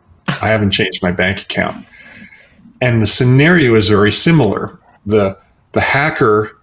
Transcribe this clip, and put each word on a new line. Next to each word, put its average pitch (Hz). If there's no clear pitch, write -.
I -
haven't 107
changed -
my 90
bank 92
account." -
And 120
the 107
scenario 135
is 104
very 104
similar. 127
The, 101
the -
hacker 117